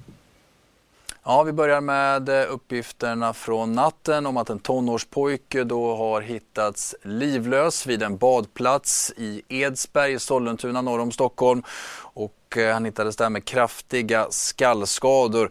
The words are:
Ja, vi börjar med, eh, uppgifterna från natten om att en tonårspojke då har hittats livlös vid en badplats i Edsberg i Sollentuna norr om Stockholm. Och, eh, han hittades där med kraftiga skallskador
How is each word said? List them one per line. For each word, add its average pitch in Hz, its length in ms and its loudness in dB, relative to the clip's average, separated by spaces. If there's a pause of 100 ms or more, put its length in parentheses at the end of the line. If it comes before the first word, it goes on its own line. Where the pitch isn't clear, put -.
(1200)
Ja, 131 200 4
vi 156 80 -2
börjar 147 300 4
med, 139 480 2
eh, 135 240 2
uppgifterna 117 800 -4
från 113 400 -2
natten 147 520 0
om 131 120 -2
att 113 120 -2
en 104 100 -6
tonårspojke 131 1040 -2
då 117 320 -2
har 110 260 0
hittats 107 840 -4
livlös 135 840 0
vid 113 180 0
en 101 140 -2
badplats 127 1000 2
i 107 300 -8
Edsberg 139 680 -2
i 123 60 -4
Sollentuna 123 600 -2
norr 123 180 -2
om 120 120 -2
Stockholm. 127 520 2 (520)
Och, - 420 -10
eh, 113 160 4
han 113 120 0
hittades 107 300 -4
där 117 140 2
med 107 160 -6
kraftiga 117 840 0
skallskador 117 1200 2